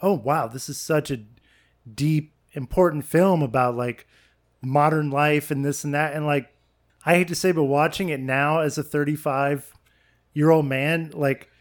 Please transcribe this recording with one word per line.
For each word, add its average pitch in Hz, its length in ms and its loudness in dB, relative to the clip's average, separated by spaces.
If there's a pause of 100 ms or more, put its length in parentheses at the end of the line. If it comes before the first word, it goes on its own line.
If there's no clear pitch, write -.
"Oh, 196 120 2
wow, 135 340 -2
this 123 220 -12
is 139 100 -12
such 151 320 0
a 123 100 -6 (720)
deep, 151 420 -2 (200)
important 151 520 0
film 175 360 4
about, 123 340 0
like, 120 320 -6 (540)
modern 147 480 2
life 147 400 2
and 139 160 -2
this 143 180 -4
and 143 100 -4
that." 147 200 -2
And, 151 120 -4
like, 147 240 -2 (560)
I 170 100 4
hate 180 140 2
to 170 60 -4
say, 185 160 0
but 160 120 2
watching 151 460 0
it 143 100 -4
now 139 400 0
as 151 180 -2
a 147 60 -2
thirty-five-year-old 147 1800 -2
man, 147 480 -2
like, 139 360 -2 (120)